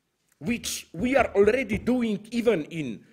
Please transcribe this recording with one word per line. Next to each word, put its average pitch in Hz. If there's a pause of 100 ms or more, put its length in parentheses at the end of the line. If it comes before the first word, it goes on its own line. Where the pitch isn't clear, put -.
(380)
which -
we 247
are 240
already 208
doing 233
even 214
in 139 (120)